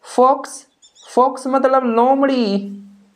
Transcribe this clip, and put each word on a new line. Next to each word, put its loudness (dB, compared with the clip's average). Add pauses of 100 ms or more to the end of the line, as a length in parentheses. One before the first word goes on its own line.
फॉक्स, -2 (400)
फॉक्स -2
मतलब 0
लोमड़ी। 0 (360)